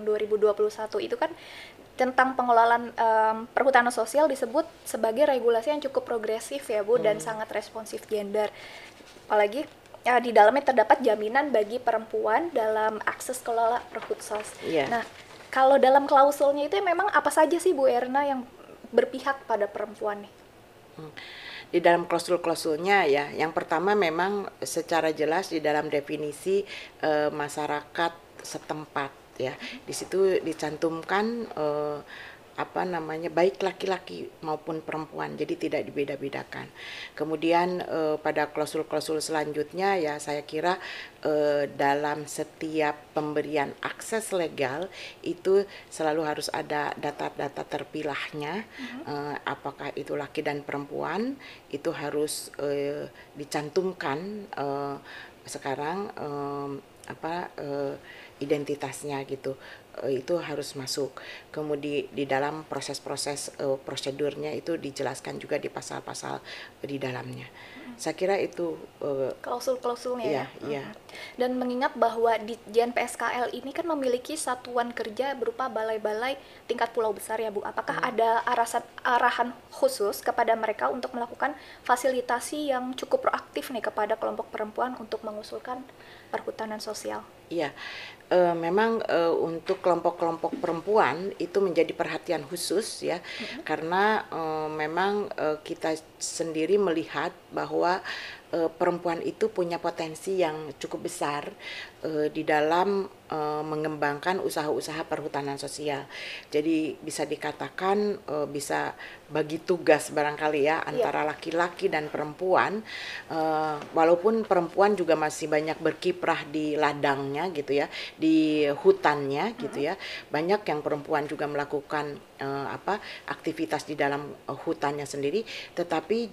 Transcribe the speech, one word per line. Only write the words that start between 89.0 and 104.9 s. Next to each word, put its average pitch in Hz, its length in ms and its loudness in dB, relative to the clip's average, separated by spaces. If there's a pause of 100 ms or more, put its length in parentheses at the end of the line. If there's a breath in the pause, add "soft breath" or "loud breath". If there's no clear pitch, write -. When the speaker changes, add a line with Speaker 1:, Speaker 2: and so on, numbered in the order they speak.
Speaker 2:
eh, 170 240 2
untuk 165 560 0
kelompok-kelompok 170 800 2
perempuan 170 720 2
itu 185 240 -2
menjadi 170 320 4
perhatian 156 560 -4
khusus 175 560 -4
ya, 156 160 -2
Speaker 1:
Mm-hmm. - 480 -10
Speaker 2:
karena, 180 640 2
eh, 156 400 -4
memang, 180 640 0
eh, 151 240 -2
kita 160 400 -4 (160)
sendiri 165 640 0
melihat 165 560 0 (160)
bahwa, 160 480 2 (560 loud breath)
eh, 165 160 2
perempuan 175 480 0
itu 214 320 -2
punya 175 320 -2
potensi 170 560 -4
yang 156 400 0
cukup - 320 -6
besar, 147 400 -4 (560 loud breath)
eh, 151 240 0
di 156 160 -4
dalam, 170 560 4 (280)
eh, 151 320 -2
mengembangkan 151 800 -2
usaha-usaha 151 640 -2